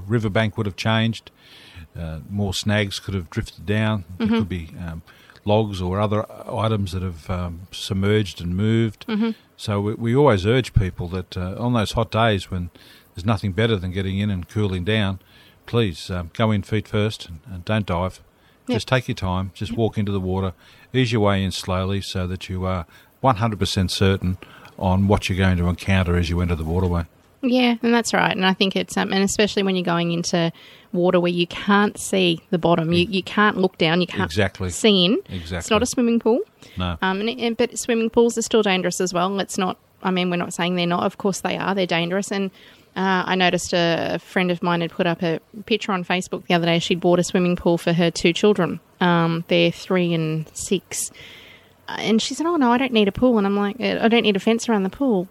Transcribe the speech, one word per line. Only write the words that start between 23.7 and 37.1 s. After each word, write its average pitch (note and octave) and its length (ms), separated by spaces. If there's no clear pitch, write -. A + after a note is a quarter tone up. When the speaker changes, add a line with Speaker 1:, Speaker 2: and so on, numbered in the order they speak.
Speaker 1:
certain F#2 460
on F#2+ 300
what G2+ 180
you're F#2+ 100
going F#2 200
to F2 100
encounter F2+ 480
as F2 140
you E2+ 100
enter F2 160
the D#2 80
waterway. E2+ 400
Speaker 2:
Yeah, B3 420
and A#3 100
that's A#3 200
right. F3+ 200
And F#3 120
I F#3 80
think F#3+ 240
it's, F#3 180
um, G3 160
and F#3+ 100
especially G3+ 420
when F#3+ 120
you're F3+ 80
going E3+ 300
into E3+ 400
water F3+ 260
where F3 120
you F3 160
can't G3+ 520
see F3+ 420
the F#3 60
bottom, E3 360
you, F3 120
Speaker 1:
Mm. A3 80
Speaker 2:
you F#3+ 100
can't G#3 340
look F#3 200
down, E3 220
you F3+ 80
can't G2+ 240
Speaker 1:
Exactly. F#2+ 380
Speaker 2:
see G3 340
in. G3+ 140
Speaker 1:
Exactly. F3 300
Speaker 2:
It's E3 120
not A3 140
a - 20
swimming A#3 360
pool. A3+ 180
Speaker 1:
No. F2+ 240
Speaker 2:
Um, F#3+ 180